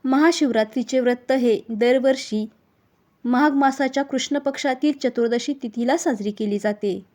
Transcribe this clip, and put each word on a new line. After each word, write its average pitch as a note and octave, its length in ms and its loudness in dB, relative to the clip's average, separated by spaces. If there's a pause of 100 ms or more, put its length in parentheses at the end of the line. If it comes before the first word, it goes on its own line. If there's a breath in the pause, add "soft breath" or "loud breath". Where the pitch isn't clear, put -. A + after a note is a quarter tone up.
महाशिवरात्रीचे C4 960 2
व्रत B3 320 0
हे A#3+ 280 2 (100)
दरवर्षी A#3+ 760 0 (800)
माघ C4 280 2
मासाच्या C4+ 500 0
कृष्ण C#4 340 -4
पक्षातील C#4 560 -2 (100)
चतुर्दशी A#3+ 500 -2 (100)
तिथीला A#3+ 340 -2
साजरी G#3+ 340 -2
केली G#3 280 -4
जाते. G#3 400 -4 (160)